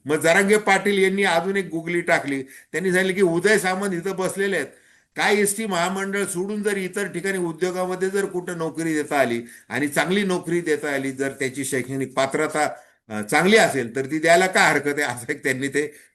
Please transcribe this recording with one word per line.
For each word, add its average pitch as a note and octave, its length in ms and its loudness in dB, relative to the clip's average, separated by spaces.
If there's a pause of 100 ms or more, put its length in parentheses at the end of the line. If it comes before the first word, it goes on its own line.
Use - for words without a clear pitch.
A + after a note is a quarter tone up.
मग C#3+ 120 0
जरांगे F#3+ 400 4
पाटील G3+ 420 2
यांनी F#3+ 260 2
अजून F3+ 320 2
एक F#3+ 100 -2
गुगली E3 340 -4
टाकली, D3+ 420 0
त्यांनी F3 500 -4
सांगितलं F#3 220 2
की G3 80 2
उदय F3+ 360 4
सामंत F#3+ 340 -2
इथं F3+ 240 -4
बसलेले F#3 400 -2
आहेत, C#3 100 -2 (500)
काय F#3+ 200 2
एसटी G#3 300 0
महामंडळ F#3+ 580 -2
सोडून G3 380 -4
जर G3+ 140 -2
इतर F#3+ 300 -4
ठिकाणी F#3 320 -4
उद्योगामध्ये F3+ 720 -2
जर G3 140 0
कुठं F3+ 340 -6
नोकरी D#3+ 360 -2
देता D3 260 0
आली A#2 220 0 (260)
आणि C3 200 -2
चांगली E3 340 0
नोकरी F3 380 0
देता D3+ 340 -2
आली, C3+ 180 -2
जर C3+ 160 -2
त्याची C3+ 360 -6
शैक्षणिक C3 500 -4
पात्रता, D3 540 0 (400)
अ, G#2+ 140 -6
चांगली E3+ 340 4
असेल, C3 400 2
तर C3+ 100 -2
ती D3+ 120 -4
द्यायला E3+ 280 4
काय F#3 260 4
हरकत C#3+ 140 0
आहे, C#3+ 160 0
असं B2 300 -4
एक C#3+ 120 -8
त्यांनी C3+ 240 -2
ते D3 260 -2 (200)